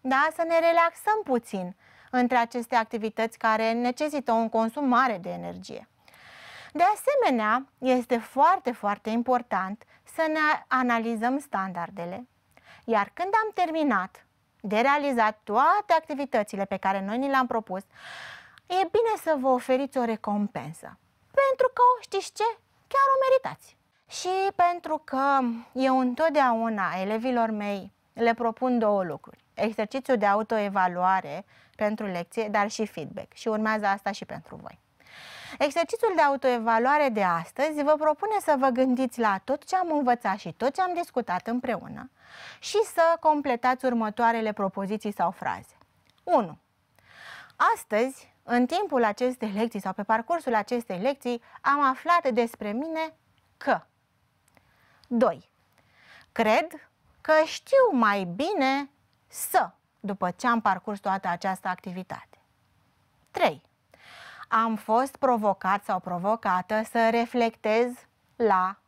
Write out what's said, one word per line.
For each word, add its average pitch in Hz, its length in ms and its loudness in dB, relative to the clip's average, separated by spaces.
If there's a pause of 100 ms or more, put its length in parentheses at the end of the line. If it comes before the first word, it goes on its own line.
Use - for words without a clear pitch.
da? 262 340 2
Să 339 120 -2
ne 330 120 2
relaxăm 339 640 2
puțin 208 520 -4 (340)
între 247 280 2
aceste 233 380 -2
activități 226 640 -2
care 220 340 2
necesită 247 600 -2
un 226 180 2
consum 247 380 -2
mare 247 340 2
de 180 80 -10
energie. 175 580 -12 (840)
De 320 100 2 (120)
asemenea, 269 720 2 (120)
este 254 400 0
foarte, 285 540 2
foarte 208 380 -4
important 226 760 -2 (320)
să 320 120 0
ne 311 400 0
analizăm 240 720 0
standardele, 190 840 -8 (600)
iar 208 280 0
când 381 200 -4 (100)
am 427 100 -4
terminat 302 720 -2 (360)
de 214 180 0
realizat 262 640 2
toate 330 500 2
activitățile 262 720 -2
pe 196 120 -6
care 196 280 -2
noi 214 120 -4
ni 277 120 -2
le-am 262 180 2
propus, 202 340 -6 (840)
e 359 260 0
bine 453 220 2 (100)
să 320 160 0
vă 262 80 0
oferiți 262 500 0
o 247 60 0
recompensă. 208 960 -4 (340)
Pentru 539 420 2
că, - 80 0
o, 494 200 6
știți - 320 -6
ce? 440 240 -2 (300)
Chiar 539 280 2
o 539 120 0
meritați. - 500 -2 (300)
Și 381 480 -2
pentru 349 500 0
că 269 340 0 (340)
eu 262 260 2
întotdeauna 240 920 0 (100)
elevilor 226 480 -2
mei 202 420 -6 (220)
le 233 200 0
propun 240 460 -2
două 208 240 2
lucruri. - 400 -10 (100)
Exercițiul 226 640 -2
de 208 80 0
autoevaluare 190 1200 0 (300)
pentru 214 300 -4
lecție, 190 420 -6
dar 208 220 0
și 214 160 -4
feedback. - 480 -12
Și - 140 -8
urmează 214 380 0
asta 196 260 -2
și - 140 -10
pentru - 360 -16
voi. - 180 -18 (800)
Exercițiul 339 560 0
de 320 60 4
autoevaluare 254 880 2
de 214 140 0
astăzi 269 600 -2
vă 302 160 6
propune 311 400 0
să 302 200 2
vă 269 80 2
gândiți 254 520 0
la 208 240 0
tot 285 200 -4
ce - 120 -4
am 359 160 0
învățat 247 460 0
și 170 160 -12
tot 269 200 -2
ce 381 80 -4
am 359 120 0
discutat 226 540 -4
împreună 240 640 -6 (500)
și - 180 -4 (160)
să 330 260 4
completați 269 640 0
următoarele 226 680 0
propoziții 202 600 -4
sau 175 180 -2
fraze. - 460 -10 (460)
Unu. 233 340 2 (1160)
Astăzi, 254 580 -4 (100)
în 247 220 2
timpul 302 380 0
acestei 226 480 -2
lecții 214 300 -4
sau 190 120 -6
pe 208 100 -8
parcursul 233 520 0
acestei 208 440 -4
lecții, 247 420 -4 (200)
am 285 200 2
aflat 311 480 2
despre 220 420 -2
mine 320 420 -6 (440)
că. 202 240 0 (1300)
Doi. 220 420 0 (840)
Cred 247 580 0 (320)
că 208 120 2 (120)
știu 494 460 4
mai 208 320 2
bine 269 640 -2 (380)
să, - 440 0 (280)
după 196 320 -4
ce - 160 -4
am 233 140 2
parcurs 196 380 -2
toată 190 280 -4
această 185 400 -4
activitate. - 720 -10 (920)
Trei. 202 300 0 (880)
Am 226 280 2
fost 240 400 0
provocat 208 680 0
sau 185 160 -4
provocată 190 840 -2 (100)
să 226 180 4
reflectez 233 840 0 (440)
la. 196 420 2 (100)